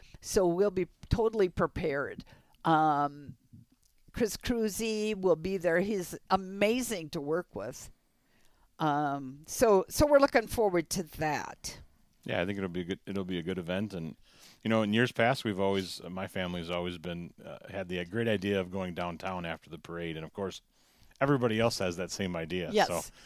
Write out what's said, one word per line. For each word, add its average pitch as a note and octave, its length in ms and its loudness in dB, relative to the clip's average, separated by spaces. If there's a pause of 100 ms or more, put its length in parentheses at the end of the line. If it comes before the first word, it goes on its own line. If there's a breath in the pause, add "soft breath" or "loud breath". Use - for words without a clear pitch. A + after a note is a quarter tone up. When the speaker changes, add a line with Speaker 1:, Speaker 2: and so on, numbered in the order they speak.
(200 loud breath)
Speaker 1:
So G3 260 2
we'll F3+ 240 4
be F#3 180 -2 (200)
totally A3 400 2
prepared. C#3+ 760 -2 (440 soft breath)
Um, D3 720 2 (760)
Chris G#3+ 240 -2
Cruzy G#3+ 840 -2
will F#3 180 4
be F#3 200 -2
there. E3+ 240 2
He's F#3+ 380 -2 (120)
amazing G3+ 800 0
to - 100 -4
work D#3 340 -2
with. G#2+ 360 -10 (880)
Um, C#3+ 680 -2
so, G#3 420 4
so - 180 4
we're D4 120 8
looking C4+ 300 4
forward F3+ 420 0
to F#3 140 -4 (140)
that. - 600 -4 (460)
Speaker 2:
Yeah, - 180 0
I - 40 -2
think G2 120 -4
it'll F#2+ 100 -2
be F2 120 -4
a F2+ 40 -4
good, F2 220 -6
it'll G2 180 -4
be F2+ 140 -2
a E2+ 40 -2
good F2+ 160 -2
event. F#2+ 360 -4
And, D#2+ 220 -8 (480 soft breath)
you A2 60 -2
know, A2 120 4
in G#2 100 0
years A#2 200 4
past, A#2+ 320 2
we've G2 160 -2
always, G2 440 0
uh, E2+ 60 -10
my F#2+ 160 -8
family's F2+ 420 -4
always F2 300 -4
been, E2+ 340 -8 (140)
uh, C#2+ 120 -14 (120)
had F#2+ 180 -8
the F2+ 160 -4
great A2+ 240 -2
idea G2+ 320 2
of F2+ 120 -4
going F#2 200 -4
downtown F2 540 -6
after D#2+ 240 -10
the D#2+ 80 -12
parade. E2+ 380 -8
And D#2+ 80 -10
of D#2+ 80 -12
course, F#2+ 280 -8 (600 soft breath)
everybody B2 380 4
else A2+ 200 2
has F2+ 180 0
that F2 160 -6
same F#2 240 -2
idea. E2 340 -4
Speaker 1:
Yes, F3+ 160 4
Speaker 2:
So E2+ 160 -2 (240 loud breath)